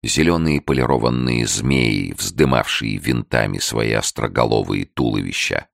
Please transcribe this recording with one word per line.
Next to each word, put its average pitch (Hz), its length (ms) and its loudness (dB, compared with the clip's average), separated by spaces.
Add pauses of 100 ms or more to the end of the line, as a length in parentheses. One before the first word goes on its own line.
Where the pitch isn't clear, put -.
Зелёные 78 560 2
полированные 62 840 2
змеи, 55 680 0
вздымавшие 57 840 0
винтами 57 600 -2
свои 55 320 -2
остроголовые 55 920 0
туловища. 50 880 -4